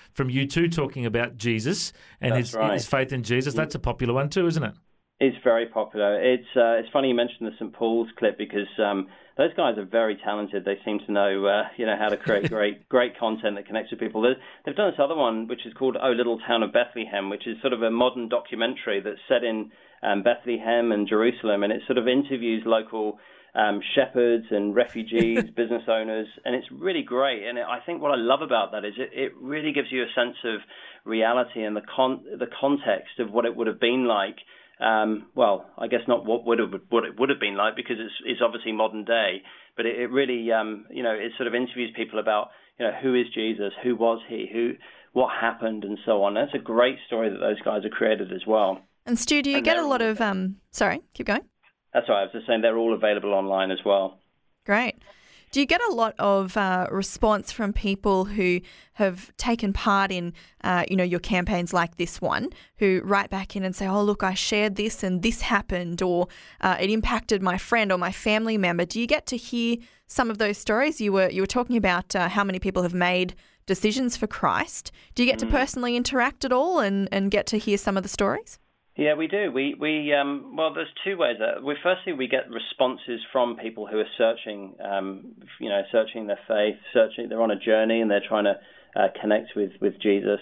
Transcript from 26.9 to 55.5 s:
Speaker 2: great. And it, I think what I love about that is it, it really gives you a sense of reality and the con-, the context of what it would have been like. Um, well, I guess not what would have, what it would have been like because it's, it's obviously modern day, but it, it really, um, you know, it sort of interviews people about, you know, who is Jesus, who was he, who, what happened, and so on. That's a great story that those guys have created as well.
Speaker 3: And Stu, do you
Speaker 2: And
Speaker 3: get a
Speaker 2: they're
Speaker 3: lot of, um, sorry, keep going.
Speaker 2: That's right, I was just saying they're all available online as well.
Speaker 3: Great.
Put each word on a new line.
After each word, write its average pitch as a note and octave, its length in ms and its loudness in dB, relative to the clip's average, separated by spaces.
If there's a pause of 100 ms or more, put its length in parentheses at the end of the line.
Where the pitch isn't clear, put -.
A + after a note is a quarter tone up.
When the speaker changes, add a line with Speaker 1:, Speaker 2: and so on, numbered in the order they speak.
Speaker 2:
great. B2 440 -2
And A#2+ 120 -6
it, A#2+ 100 -4
I A#2+ 180 -4
think E3+ 160 -8
what D3 80 0
I C3+ 60 4
love B2+ 260 2
about A2+ 300 0
that G#2 120 -6
is G#2 140 -6
it, C3 140 -8
it C3 280 -6
really D3 320 -4
gives C3+ 200 -2
you B2+ 100 -2
a A2+ 40 -2 (100)
sense A#2+ 260 -2
of A2 180 -4 (440)
reality A2+ 580 0
and G#2+ 140 -4
the G#2 60 -6
con-, C3 420 0 (140)
the A#2+ 100 -4 (120)
context C3+ 600 0
of A2 100 -2
what A2+ 140 2
it A#2 100 0
would A2+ 140 -2
have G2 100 -4
been B2 280 2
like. G#2+ 300 0 (440)
Um, A2 460 2 (100)
well, G#2 420 2
I A#2 80 -6
guess A2+ 220 0
not A#2 160 2
what A2+ 200 -2
would A#2 140 2
have, G2 140 -2 (160)
what A2+ 160 2
it G#2 160 -8
would C3+ 80 2
have C#3 100 0
been G2+ 180 -4
like G#2+ 200 0
because A2 240 -6
it's, G#2+ 140 -10 (100)
it's A#2 180 -4
obviously A2+ 300 0
modern G#2+ 320 -2
day, G2+ 380 0 (340)
but A2 100 -2
it, A2+ 100 -2
it B2 140 -4
really, B2+ 400 0
um, G#2+ 400 -2
you B2+ 140 -8
know, A2+ 80 2
it A2 240 -4
sort B2+ 100 -4
of A2+ 80 -2
interviews B2 400 -4
people A2+ 240 -6
about, G#2+ 300 0 (320)
you A#2+ 60 -2
know, G#2 140 0
who C3 140 2
is B2 180 4
Jesus, G#2+ 400 -2 (120)
who B2 100 2
was A2+ 340 2
he, A2 240 -8
who, A#2 200 0 (400)
what B2 180 2 (100)
happened, A2+ 440 -2
and G2+ 200 -6
so G#2 200 2
on. G2+ 100 2
That's A#2 200 -2
a C#3 40 -2
great B2 380 2 (100)
story A2+ 240 -2
that F#2+ 80 -8
those G#2+ 220 -2
guys G#2+ 240 -2
have G#2+ 80 -4
created G2+ 400 0
as F#2 120 -8
well. G#2 360 2 (260)
Speaker 3:
And A#3+ 100 0
Stu, D4 240 2
do C#4 100 -2
you C#4 80 2
Speaker 2:
And C4+ 60 -2
Speaker 3:
get E4 120 4
a F4 60 0
Speaker 2:
they're D4+ 60 -2
Speaker 3:
lot A3 140 2
of, A3 180 0
um, F#3+ 360 -2 (160)
sorry, G#3 280 0 (140)
keep - 120 -8
going. G#3 160 0 (500)
Speaker 2:
That's - 160 0
right, G#2 120 4
I - 20 2
was F#2+ 100 -4
just A2+ 140 -10
saying A2+ 160 2
they're A2+ 160 4
all A2+ 160 2
available G#2 400 2
online F#2+ 360 2
as F2+ 140 -2
well. G2 340 2 (460)
Speaker 3:
Great. A3 320 0 (540)